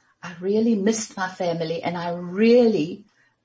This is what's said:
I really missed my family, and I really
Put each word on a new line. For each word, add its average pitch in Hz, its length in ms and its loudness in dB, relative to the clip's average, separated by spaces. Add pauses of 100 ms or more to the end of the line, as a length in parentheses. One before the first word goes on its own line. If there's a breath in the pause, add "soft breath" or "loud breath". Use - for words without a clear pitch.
(220 soft breath)
I 175 180 -16
really 220 340 2
missed 208 420 -2
my 185 120 -6
family, 170 540 -4
and 175 140 -6
I 175 160 -6
really 190 920 2 (400 soft breath)